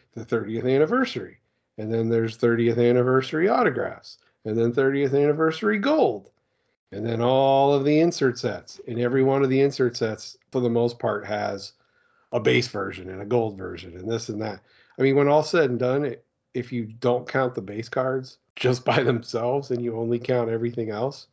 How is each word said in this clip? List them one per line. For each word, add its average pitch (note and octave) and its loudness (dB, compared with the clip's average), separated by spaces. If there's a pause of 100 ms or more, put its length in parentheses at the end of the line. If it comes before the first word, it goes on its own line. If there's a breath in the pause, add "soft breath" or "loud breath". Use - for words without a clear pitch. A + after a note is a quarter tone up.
(160 soft breath)
the A2+ -12
thirtieth A2+ -4
anniversary, C#3 0 (400)
and G#2+ -6
then A2+ 0
there's A2+ 0
thirtieth A#2 2
anniversary B2+ 2
autographs, F#3+ -2 (260)
and A2 -2
then A#2 2
thirtieth C3+ 2
anniversary D#3+ 2
gold, G#3 0 (640)
and G2+ -8
then A2+ -2
all C3+ 4
of C#3 2
the D3+ 4
insert D#3 2
sets. - -8
And A#2 -6
every B2+ 2
one C3+ 2
of C3 2
the C3+ 2
insert C3+ 0
sets, - -6 (140)
for C3 0
the B2 2
most A#2 0
part, G#2 -2
has G2+ -6 (580)
a A#2+ -2
base A#2+ 2
version F#2 -8
and F#2+ -12
a G2+ -12
gold A2 0
version F2+ -12
and F#2 -10
this A2+ -4
and G#2+ -8
that. G#2 -10 (340 soft breath)
I A#2+ -2
mean, C3+ 4
when C#3+ 4
all's D3+ 2
said D#3 2
and A#2+ -2
done, C3 0
it, B2 -8 (300)
if B2 -8
you A#2+ -6
don't B2 -2
count B2+ -2
the A2+ -6
base G#2 -10
cards C3 -4 (160)
just B2 0
by B2 2
themselves B2 -2
and A#2+ -4
you A#2 -6
only A#2 -2
count A#2+ 0
everything A2+ -4
else, A#2 -6